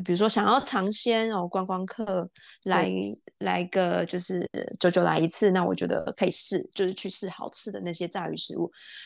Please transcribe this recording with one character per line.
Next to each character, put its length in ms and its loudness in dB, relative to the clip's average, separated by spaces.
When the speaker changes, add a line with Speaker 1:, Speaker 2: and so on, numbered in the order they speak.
Speaker 1:
比 80 0
如 40 2
说 120 4
想 160 2
要 140 6
尝 320 -2
鲜 420 0
哦， 140 -2
观 180 -2
光 220 -4
客 420 -4
来， 200 2
Speaker 2:
对。 380 -4
Speaker 1:
来 280 0
个 380 2
就 140 -4
是 260 -2
久 100 6
久 140 4
来 160 4
一 80 4
次， 240 4
那 120 4
我 80 2
觉 140 -2
得 300 -2
可 100 2
以 40 2
试， 440 2
就 120 0
是 60 -2
去 160 -6
试 200 -4
好 220 -10
吃 200 -4
的 100 -8
那 120 -6
些 160 -6
炸 200 -6
鱼 80 -6
食 220 -6
物。 120 -2